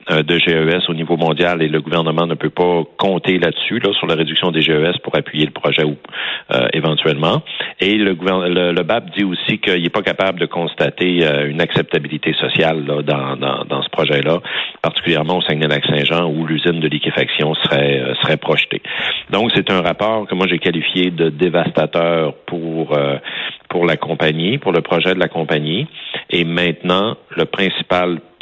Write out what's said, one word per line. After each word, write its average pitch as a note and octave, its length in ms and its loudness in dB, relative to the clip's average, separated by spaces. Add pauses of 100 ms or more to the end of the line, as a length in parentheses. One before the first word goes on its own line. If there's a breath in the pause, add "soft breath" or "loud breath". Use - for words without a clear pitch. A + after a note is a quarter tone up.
euh, D#2 140 2
de E2+ 160 0
G E2+ 140 2
E D#2+ 160 2
S F2+ 200 0
au E2+ 40 0
niveau D#2+ 240 -2
mondial E2+ 440 2
et D#2 60 2
le D#2 140 0
gouvernement E2 440 0
ne E2 80 0
peut D#2 160 -2
pas F2 340 2 (140)
compter F#2 400 0
là-dessus, F2 420 -2
là, G2+ 140 0
sur E2 140 -2
la E2 80 2
réduction E2 360 0
des D#2 100 0
G D#2 120 2
E D2+ 120 2
S E2+ 120 0
pour - 180 -4
appuyer D2+ 300 -2
le C#2+ 60 -2
projet D2+ 320 0
ou, D2+ 140 -2 (560 loud breath)
euh, B1 200 2
éventuellement. D#2+ 680 2 (360 loud breath)
Et G2+ 180 2
le G2 180 2
gouvern-, F#2 320 0
le, F2 240 2
le F2 120 2
bap G#2+ 220 0 (100)
dit G2+ 80 0
aussi G2 360 -2
qu'il F2+ 240 0
n'est E2+ 60 0
pas G#2 120 -2
capable F#2+ 380 0
de E2 80 -2
constater, F2 760 0
euh, D2 240 2
une D#2 140 -2
acceptabilité D#2 720 -2
sociale, D#2+ 520 0
là, D2 180 0
dans, C#2 340 -2
dans, C2 280 -4
dans C#2 180 -4
ce - 60 -6
projet-là, D#2 500 2 (420 loud breath)
particulièrement E2 560 0
au E2+ 60 0
Saguenay-Lac-Saint-Jean D2+ 840 0
où D#2+ 220 -2
l'usine D#2+ 320 0
de D#2 80 0
liquéfaction D2+ 680 -2
serait, C#2+ 440 2
euh, C2 240 -2
serait D#2 140 2
projetée. - 440 -2 (500 loud breath)
Donc, A2+ 240 2
c'est G2+ 160 0
un F#2 100 4
rapport G#2 460 0
que F#2 80 -2
moi, F2+ 140 2
j'ai F2 100 0
qualifié F2+ 500 0
de E2 200 2
dévastateur E2 1040 2 (120)
pour, D#2+ 520 -2
euh, C#2 180 2 (540 loud breath)
pour F2 160 0
la F2 100 2
compagnie, E2 640 0
pour F#2+ 160 -2
le E2 80 4
projet F2 320 2
de F2+ 60 -2
la - 100 2
compagnie. D#2+ 580 -2 (420 loud breath)
Et E2+ 140 2
maintenant, F2 720 0 (220)
le D#2+ 80 2
principal F2+ 760 0 (220)